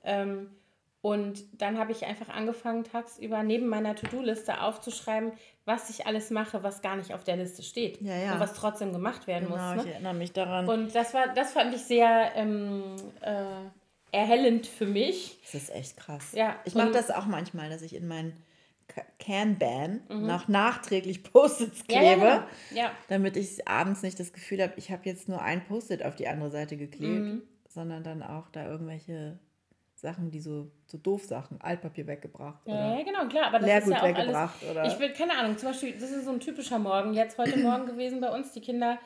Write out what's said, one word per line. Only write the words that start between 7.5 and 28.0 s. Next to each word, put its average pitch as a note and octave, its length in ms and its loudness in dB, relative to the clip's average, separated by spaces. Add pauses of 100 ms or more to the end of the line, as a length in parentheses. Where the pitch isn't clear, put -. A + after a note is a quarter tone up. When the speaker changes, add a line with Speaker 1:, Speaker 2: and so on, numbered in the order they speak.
Speaker 1:
steht - 380 -6
Speaker 2:
Ja, G3 160 -4
ja. F#3+ 160 -2
Speaker 1:
und F3 60 0
was G3+ 140 0
trotzdem G#3 380 -4
gemacht G3 360 -4
werden F3 220 -2
Speaker 2:
Genau, F3 60 -4 (180)
Speaker 1:
muss, - 20 -2
ne? A3+ 100 0
Speaker 2:
ich E3+ 80 -8
erinnere F#3 220 -6
mich F3 180 -4
daran. F#3 340 0
Speaker 1:
Und A3 280 0
das A#3 180 0
war, B3+ 200 2
das C4+ 200 2
fand B3 200 2
ich B3 80 -6
sehr, A#3 540 6
ähm, G3+ 600 -2 (260)
äh, G3+ 240 -2 (680)
erhellend A3+ 560 6
für - 180 -4
mich. A#3+ 580 0
Speaker 2:
Das - 100 -14 (100)
ist - 60 -10
echt - 280 -10
krass. - 360 -12
Speaker 1:
Ja, A3 220 2 (100)
Speaker 2:
Ich F3+ 100 -6
mach A3+ 120 6
Speaker 1:
und A3+ 80 4
Speaker 2:
das A#3 160 2
auch G3 140 -2
manchmal, E3+ 440 -4
dass D#3+ 140 -8
ich E3 120 -12
in F3 120 -8
meinen D#3+ 260 -6 (540)
Ka-, - 180 -12 (140)
Kanban F#3+ 880 0
Speaker 1:
Mhm. G#3 160 -4
Speaker 2:
noch F3 220 -2
nachträglich G3+ 760 2
Post-its C4+ 680 6
Speaker 1:
Ja, A#3+ 120 6
ja, F4 140 12
Speaker 2:
klebe, F#4 100 8
Speaker 1:
genau. A#3 180 8 (380)
Ja. A#3+ 100 0 (160)
Speaker 2:
damit G3 300 2
ich - 300 -4
abends F3+ 340 2
nicht F#3 180 -4
das F3+ 140 -8
Gefühl F#3+ 300 -2
hab, F#3 140 -2
ich - 140 -10
hab F#3 140 -6
jetzt F#3 240 -6
nur F#3 120 -4
ein E3+ 240 -2
Post-it G3+ 380 -4
auf C#3+ 120 -4
die - 120 -6
andere D3 240 -4
Seite D3+ 240 -6
geklebt, D3 520 -4
Speaker 1:
Mhm. A3 140 -6 (280)
Speaker 2:
sondern E3 340 -10